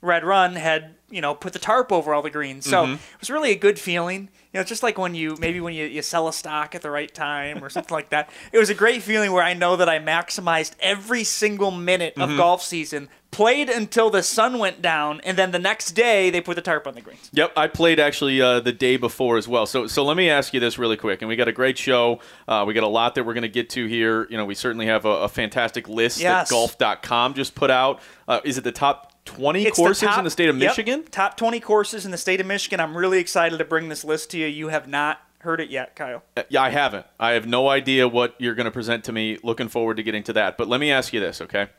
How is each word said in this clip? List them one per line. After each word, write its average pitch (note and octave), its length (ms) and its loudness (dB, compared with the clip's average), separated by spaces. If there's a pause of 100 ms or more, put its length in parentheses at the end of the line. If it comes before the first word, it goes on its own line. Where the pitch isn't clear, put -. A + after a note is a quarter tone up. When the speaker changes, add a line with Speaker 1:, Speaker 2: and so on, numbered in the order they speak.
Speaker 1:
Red E3+ 220 2
Run F3+ 320 2
had, D#3 400 -2 (140)
you G3 100 -10
know, D3 160 -2
put F3+ 160 -10
the - 80 -10
tarp B3 320 0
over D3+ 220 0
all D3 80 0
the D3+ 80 -6
greens. C#3 360 -8
So E3+ 180 4
Speaker 2:
Mm-hmm. C3 100 -2
Speaker 1:
it - 260 -14
was - 100 -12
really C#4+ 220 0
a G3+ 60 2
good G3+ 200 2
feeling. F3+ 520 -6 (220)
You F#3+ 80 -6
know, - 20 -2
it's F#3 80 -6
just A3+ 140 -8
like A3 160 -2
when F3 160 -4
you, D#3 240 -4
maybe E3+ 200 -4
when E3+ 140 -8
you, D#3 140 -6
you D3 160 -8
sell E3 240 -2
a D#3+ 60 -4
stock D3+ 420 -6
at E3+ 80 -12
the D3+ 80 -6
right D3 200 -6
time D3 520 -6
or C3+ 80 -14
something A#3+ 240 -8
like D3+ 160 -6
that. D3+ 180 -2 (220)
It A3 80 6
was G#3 100 4
a G#3 60 0
great A3+ 260 4
feeling G#3 300 0
where F3+ 100 4
I F3 140 2
know F3 220 4
that F3 120 8
I D#3+ 80 4
maximized D#3+ 840 0
every G#3 440 0
single G#3 480 0
minute F3 460 0
of F3+ 120 0
Speaker 2:
Mm-hmm. D3 80 -2
Speaker 1:
golf F3 240 4
season, D3+ 480 -8 (220)
played B3 360 4
until A3+ 440 2
the G3 100 4
sun A#3 380 0
went G3 200 -2
down, D#3 420 -2
and F#3 180 -4
then F#3 100 4
the F3 80 -2
next F#3 360 -2
day G3+ 360 4
they F3 100 0
put F3 160 -6
the E3+ 60 -8
tarp E3 240 -2
on C3+ 80 -10
the A#2 80 -18
greens. - 320 -20
Speaker 2:
Yep, D3+ 240 2
I D#3 80 4
played E3 340 4
actually, C#3+ 440 2
uh, B2 160 6
the A#2+ 120 -2
day B2+ 240 2
before A#2+ 420 0
as G#2+ 100 -2
well. A#2+ 180 2
So, A#2+ 220 -2
so C#3+ 160 0
let D3 120 2
me F3+ 140 4
ask C#3+ 240 2
you C3 60 0
this A#2+ 180 -2
really A2+ 200 0
quick, G2+ 260 -4
and A2 60 -8
we A2+ 60 -2
got A#2+ 120 2
a A2+ 40 -2
great B2+ 280 0
show. A#2+ 400 2 (280)
Uh, A2 200 2
we G#2+ 80 -2
got A2+ 80 2
a G#2+ 40 2
lot A2+ 280 0
that B2+ 80 -2
we're A#2 100 -4
gonna A#2 140 -4
get A#2 240 -4
to A#2+ 160 -4
here. A2+ 420 0
You A2+ 80 -8
know, G#2+ 80 -4
we G2+ 80 -6
certainly A#2 320 -4
have A2 200 2
a, G#2 180 2
a G2+ 60 0
fantastic A#2 600 -4
list A#2 300 0
Speaker 1:
Yes. F3+ 300 2
Speaker 2:
that - 40 0
golf A#2 240 0
dot G#2+ 240 0
com A#2+ 320 0
just C3+ 220 -6
put C3+ 160 2
out. C3 300 2 (260)
Uh, A#2+ 160 0
is C3 160 -4
it A#2+ 40 -14
the - 80 -2
top - 380 -2 (160)
twenty D#3 400 -2
Speaker 1:
It's G#3+ 120 0
the F3 60 4
Speaker 2:
courses G3+ 260 2
Speaker 1:
top, G#3 100 2
Speaker 2:
in G3 60 -2
the E3 40 -2
state E3 200 2
of C#3 80 2
Speaker 1:
yep, D3 140 4
Speaker 2:
Michigan? A#3+ 340 -2
Speaker 1:
top G3+ 300 -2
twenty A#3 240 -2
courses G#3 460 0
in G3 60 -8
the F3 60 -8
state F#3 220 -2
of F#3 60 -2
Michigan. F#3+ 340 -4
I'm D#3+ 160 -2
really F#3 240 2
excited E3 380 0
to D#3+ 80 -2
bring D#3+ 240 -4
this D3+ 160 -10
list D3+ 260 -4
to F3+ 60 -8
you. D#3+ 80 -2
You D3+ 220 -6
have D3+ 200 -4
not C#3+ 320 -2 (200)
heard E3 200 -4
it D#3 120 -6
yet, C3 240 -8
Kyle. B2+ 260 -10 (160)
Speaker 2:
Uh, A#2 120 -4
yeah, C3 120 2
I C3 80 4
haven't. A#2+ 360 -2 (140)
I A#2 120 2
have A2+ 160 0
no B2 220 2
idea C3 380 4
what A#2+ 300 0
you're A#2+ 160 -4
gonna A2+ 160 -2
present A#2 360 -4
to A#2+ 60 -8
me. A2 300 -4
Looking A#2 280 -4
forward A2+ 280 -2
to A2+ 60 -6
getting G#2+ 200 -4
to A2+ 100 -6
that. G2+ 240 2
But A2+ 100 -4
let B2 120 0
me D3 120 0
ask C3+ 220 0
you A#2 60 0
this, F#2 220 -6
okay? G2+ 260 -2 (120)